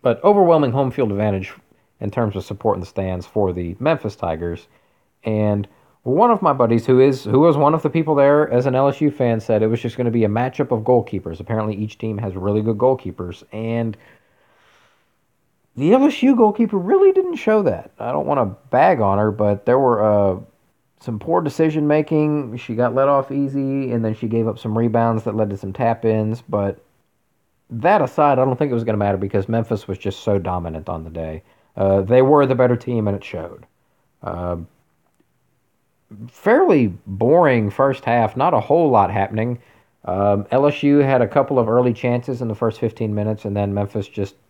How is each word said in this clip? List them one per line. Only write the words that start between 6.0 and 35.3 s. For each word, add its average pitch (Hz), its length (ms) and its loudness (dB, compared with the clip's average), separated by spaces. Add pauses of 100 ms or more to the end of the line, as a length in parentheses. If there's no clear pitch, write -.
one 180 280 2
of 208 100 0
my 160 120 2
buddies 117 320 2
who 127 140 4
is, 131 240 4
who 120 160 2
was 156 180 4
one 151 160 4
of 165 100 -2
the 113 60 0
people 156 260 -2
there 143 340 4
as 123 180 0
an 127 80 0
L 135 120 2
S 139 140 -2
U 147 100 2
fan 120 280 0
said 107 220 0
it 110 60 2
was 117 140 -2
just 117 160 -6
gonna 120 140 -2
be 113 120 2
a 104 60 2
matchup 120 420 -2
of 110 120 -2
goalkeepers. 110 560 -2
Apparently 110 360 -4
each 107 220 -8
team 110 220 -6
has 98 160 -6
really 104 260 -2
good 110 160 -2
goalkeepers. 98 760 -4
And 113 460 -6 (1800)
the 151 180 2
L 262 120 6
S - 160 0
U 262 140 4
goalkeeper 214 420 2
really 381 340 4
didn't 370 260 0
show 214 260 0
that. 98 340 -4
I 113 140 -6
don't 147 160 -4
wanna 139 180 2 (240)
bag 147 320 2
on 98 160 2
her, 107 140 2
but 104 340 -2
there 127 140 2
were, 120 240 2
uh, 101 360 2 (600)
some 117 180 -10
poor 170 240 -2
decision 156 460 -2
making. 151 680 0
She 117 180 -10
got 117 180 0
let 135 140 2
off 139 240 0
easy, 135 600 -4
and 113 140 -2
then 110 80 -2
she 113 140 -8
gave 113 200 0
up 110 120 -6
some 110 180 -4
rebounds 117 460 0
that 104 120 -4
led 107 140 0
to 98 80 -6
some 95 160 -10
tap-ins. 113 680 -2
But 101 360 -4 (920)
that 139 320 2
aside, 143 340 2
I 131 80 2
don't 139 100 0
think 147 140 -2
it 123 60 -2
was 113 80 -2
gonna 107 160 -2
matter 101 180 0
because 98 320 -4
Memphis 113 380 -4
was 95 100 -6
just - 220 -8
so 101 180 -2
dominant 85 520 -6
on 82 140 -8
the 82 60 -14
day. 80 320 -10 (340)
Uh, 98 260 2
they 120 200 4
were 143 240 6
the 131 80 0
better 123 220 2
team, 117 320 -4
and 101 100 -2
it 101 60 -12
showed. 85 420 -14 (560)
Uh, 87 360 -8 (1700)